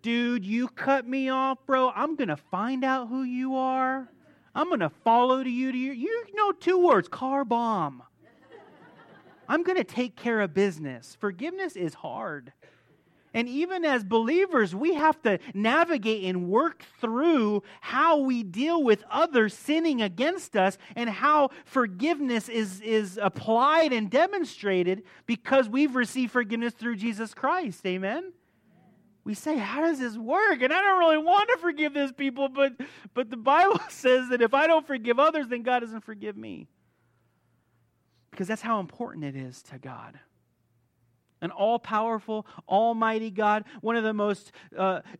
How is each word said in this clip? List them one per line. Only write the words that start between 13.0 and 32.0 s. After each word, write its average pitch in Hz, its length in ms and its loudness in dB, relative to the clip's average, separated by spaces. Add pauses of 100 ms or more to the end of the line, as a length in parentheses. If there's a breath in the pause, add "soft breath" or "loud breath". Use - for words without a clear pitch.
And 233 140 0
even 339 360 -4
as 262 180 2
believers, 226 720 2
we 311 200 0
have 311 280 2
to 202 160 2 (140 loud breath)
navigate 220 720 0
and 180 240 -2
work 254 360 0 (160)
through 226 640 2 (200 loud breath)
how 311 340 2
we 262 260 0
deal 277 400 -2
with 220 280 4
others 247 420 2
sinning 311 480 0
against 226 560 -4
us 190 220 2 (160 loud breath)
and 233 160 -4
how 285 400 2 (160 loud breath)
forgiveness 247 840 -2
is, 208 320 -4
is 214 420 -2
applied 262 680 2
and 214 180 -2
demonstrated 208 920 0 (240 loud breath)
because 247 420 2
we've 262 260 0
received 247 380 -2
forgiveness 233 400 -2
through 233 240 -6
Jesus 220 380 -6
Christ. 294 500 -4
Amen? 196 480 -4 (880 soft breath)
We 214 120 -6
say, 302 240 -4
"How 220 240 -4
does 330 160 0
this 240 180 -6
work? 285 460 0
And 254 100 2
I 359 80 2
don't 392 180 4
really 320 200 6
want 381 320 4
to 480 80 2
forgive 311 340 -2
those 277 200 -2